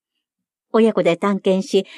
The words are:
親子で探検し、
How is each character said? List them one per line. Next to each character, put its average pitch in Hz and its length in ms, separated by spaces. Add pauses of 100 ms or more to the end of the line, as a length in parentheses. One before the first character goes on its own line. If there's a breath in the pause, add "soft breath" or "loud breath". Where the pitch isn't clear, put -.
(720)
親 226 200
子 190 100
で 170 120
探 202 240
検 190 280
し、 190 180 (120)